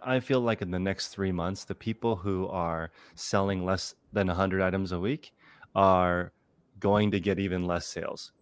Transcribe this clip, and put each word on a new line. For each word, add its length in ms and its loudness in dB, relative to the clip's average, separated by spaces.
I 160 0
feel 220 0
like 200 0
in 80 -4
the 100 -2
next 280 -2
three 240 -2
months, 320 -4
the 100 -10
people 440 -2
who 320 -2
are 420 -4
selling 500 0
less 300 -2
than 180 2
a 40 0
hundred 280 2
items 300 0
a 80 -4
week 340 -4
are 580 4
going 320 4
to 80 2
get 200 0
even 260 -2
less 220 -2
sales 540 -10